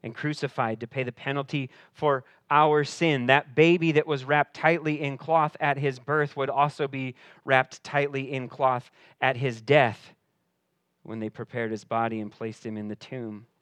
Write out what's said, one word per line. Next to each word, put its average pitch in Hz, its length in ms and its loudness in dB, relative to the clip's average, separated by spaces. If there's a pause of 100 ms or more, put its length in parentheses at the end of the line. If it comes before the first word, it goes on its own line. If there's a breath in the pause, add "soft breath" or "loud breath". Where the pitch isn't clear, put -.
and 127 100 -12
crucified 135 640 -4
to 117 80 -10
pay 135 140 -6
the 123 100 -6
penalty 139 600 -6 (200 soft breath)
for 139 320 0 (280 soft breath)
our 151 320 4
sin. 139 420 0
That 135 300 4
baby 165 380 4
that 151 120 4
was 143 180 -4
wrapped 143 320 0
tightly 156 460 0
in 139 160 -4
cloth 160 420 0
at 143 200 0
his 139 180 -2
birth 147 400 -2
would 135 140 -2
also 143 360 0
be 131 280 -8 (280 loud breath)
wrapped 131 400 0
tightly 143 480 -2
in 127 160 -6
cloth 127 440 0 (280 soft breath)
at 131 180 2
his 120 220 -2
death 120 540 4 (880)
when 110 180 -12
they 110 120 -6
prepared 113 400 -8
his 107 120 -8
body 113 360 -2
and 104 120 -8
placed 110 320 -12
him 110 140 -8
in 104 120 -8
the 107 60 -8
tomb. 117 520 -14 (140)